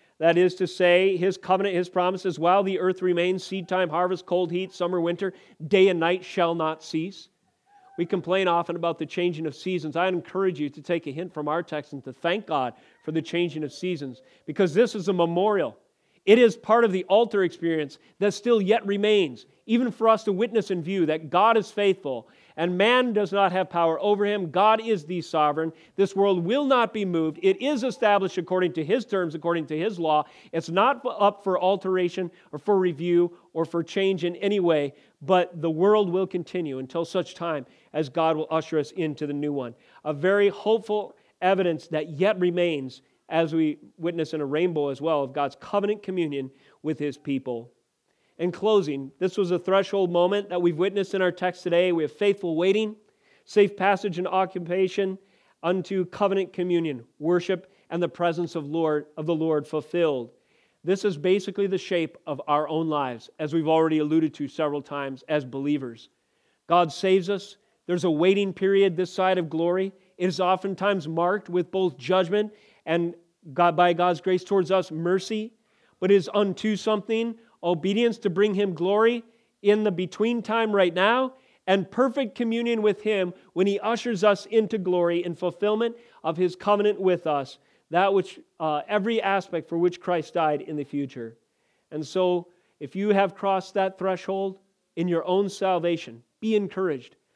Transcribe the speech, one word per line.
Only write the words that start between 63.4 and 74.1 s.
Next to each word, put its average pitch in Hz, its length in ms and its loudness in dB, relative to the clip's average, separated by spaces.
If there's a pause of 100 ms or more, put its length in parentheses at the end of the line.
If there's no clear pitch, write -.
we've 160 140 0
already 160 320 2
alluded 156 360 0
to 143 120 -8
several 147 340 -4
times 139 460 -10
as 151 160 -2
believers. 131 640 -6 (600)
God 170 260 4
saves 190 360 2
us. - 280 -6 (300)
There's 175 180 -2
a 175 60 2
waiting 190 420 2
period 196 420 2
this 175 160 -4
side 185 260 2
of 170 120 -4
glory. 175 420 -2 (260)
It 180 100 0
is 175 120 -2
oftentimes 185 720 0
marked 175 400 -2
with 175 220 -2
both 185 260 -2
judgment 185 560 0 (320)
and 170 300 -2 (380)
God, 170 220 4
by 175 160 4
God's 175 300 0